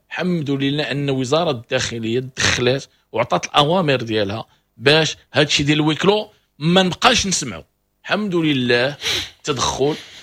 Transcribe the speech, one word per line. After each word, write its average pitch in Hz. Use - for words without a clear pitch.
الحمد 165
لله 139
ان 139
وزاره 135
الداخليه 117
دخلت 123
وعطات 123
الاوامر 151
ديالها 110
باش 147
هادشي 147
ديال 151
الويكلو 175
ما 170
نبقاش 196
نسمعوا. 117
الحمد 196
لله، 135
تدخل 139